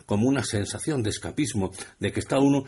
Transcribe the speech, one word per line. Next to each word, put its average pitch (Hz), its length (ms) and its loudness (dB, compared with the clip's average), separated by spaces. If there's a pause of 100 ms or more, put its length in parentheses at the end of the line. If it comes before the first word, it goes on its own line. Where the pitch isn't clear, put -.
como 107 220 2
una 135 160 0
sensación 113 580 -2
de 107 80 0
escapismo, 95 640 -2 (280)
de 98 120 0
que - 80 -4
está 139 180 0
uno 139 300 4